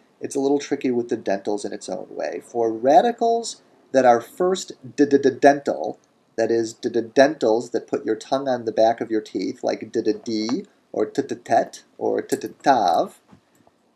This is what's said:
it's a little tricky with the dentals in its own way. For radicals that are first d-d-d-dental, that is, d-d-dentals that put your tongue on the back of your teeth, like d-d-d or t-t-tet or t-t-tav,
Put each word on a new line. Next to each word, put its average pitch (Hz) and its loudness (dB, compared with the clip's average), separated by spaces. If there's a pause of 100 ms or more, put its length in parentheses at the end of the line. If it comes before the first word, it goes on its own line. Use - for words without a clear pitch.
(200)
it's 135 -10
a 139 -4
little 139 2
tricky 139 -4
with 120 -2
the 123 -2
dentals 104 -4
in 101 -10
its - -14
own 98 -10
way. 80 -8
For 117 -2
radicals 233 2 (300)
that - 4
are 117 6
first 180 -4 (220)
d-d-d-dental, 139 2 (360)
that 113 0
is, 113 0
d-d-dentals 120 2
that - -6
put - -6
your 110 -2
tongue 139 -4
on 123 -4
the 113 -4
back 113 2
of 113 -8
your 110 -2
teeth, 104 -8
like 110 -6
d-d-d 110 -4 (260)
or 110 -2
t-t-tet 117 -4 (140)
or 110 -2
t-t-tav, 113 -2 (760)